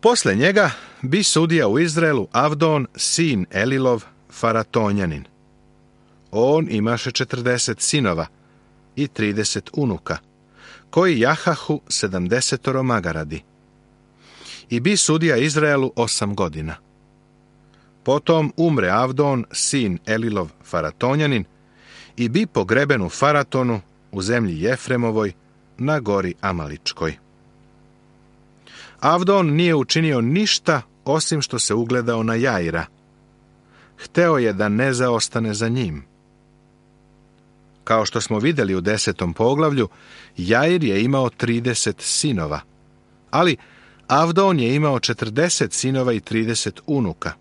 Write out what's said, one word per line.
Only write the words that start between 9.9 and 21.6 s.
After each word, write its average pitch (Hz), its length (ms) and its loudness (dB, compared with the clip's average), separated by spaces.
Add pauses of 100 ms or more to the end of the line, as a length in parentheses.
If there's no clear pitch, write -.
koji 170 300 2
jahahu 151 680 0
sedamdesetoro 120 960 -2
magaradi. 85 600 -2 (1300)
I 120 100 -2
bi 185 180 2
sudija 156 400 2
Izraelu 143 580 2
osam 110 400 -2
godina. 78 400 -4 (1300)
Potom 147 540 2
umre 143 320 2
Avdon, 127 600 0
sin 107 540 -2
Elilov, 110 440 -2 (160)
Faratonjanin, 123 800 -2 (720)